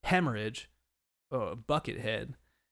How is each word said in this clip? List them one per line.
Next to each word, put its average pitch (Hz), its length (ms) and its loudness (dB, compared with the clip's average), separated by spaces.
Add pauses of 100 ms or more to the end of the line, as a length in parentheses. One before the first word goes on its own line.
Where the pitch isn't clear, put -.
hemorrhage, 123 680 2 (640)
uh, 110 240 -2
Buckethead, 113 760 -2 (380)